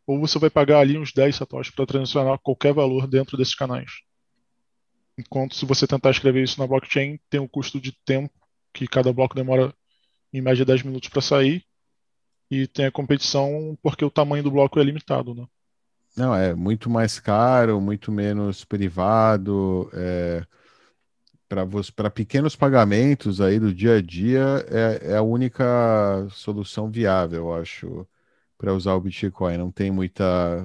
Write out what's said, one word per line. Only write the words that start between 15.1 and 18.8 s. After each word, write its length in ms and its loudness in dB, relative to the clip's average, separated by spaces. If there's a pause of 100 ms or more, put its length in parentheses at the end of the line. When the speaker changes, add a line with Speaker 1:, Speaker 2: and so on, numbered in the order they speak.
Speaker 1:
né? 100 -14 (720)
Speaker 2:
Não, 180 0
é 200 2
muito 340 -2
mais 300 0
caro, 640 2
muito 300 -4
menos 540 -2
privado, 1300 2